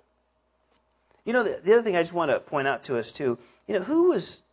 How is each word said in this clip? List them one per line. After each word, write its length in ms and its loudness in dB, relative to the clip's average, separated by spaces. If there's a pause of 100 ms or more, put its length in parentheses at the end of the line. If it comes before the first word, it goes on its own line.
(1300)
You 80 -4
know, 100 2
the, 200 -4
the 100 4
other 80 6
thing 140 0
I 60 4
just 120 -4
wanna 260 0
point 280 -4
out 160 -2
to 140 -4
us 140 -6
too, 260 -2 (300)
you 80 -2
know, 80 -2
who 260 2
was, 440 -4